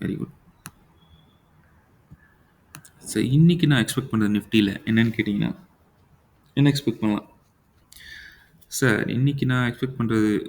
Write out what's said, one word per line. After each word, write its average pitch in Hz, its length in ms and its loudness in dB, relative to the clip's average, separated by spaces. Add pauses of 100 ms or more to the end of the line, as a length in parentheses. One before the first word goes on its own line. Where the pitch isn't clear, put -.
வெரி - 160 -6
குட். - 160 -10 (2750)
So, - 240 -4
இன்னைக்கு 160 440 4
நான் 135 180 2
எக்ஸ்பெக்ட் - 280 -6
பண்றது 104 260 0
Nifty-ல 101 320 2 (140)
என்னன்னு 113 320 2
கேட்டீங்கன்னா, 104 400 -2 (1000)
என்ன 143 160 4
எக்ஸ்பெக்ட் 139 280 -2
பண்ணலாம்? 104 320 -2 (1400)
சார், 110 440 0
இன்னைக்கு 135 360 -2
நான் 127 260 -2
எக்ஸ்பெக்ட் 131 260 -8
பண்றது 107 500 0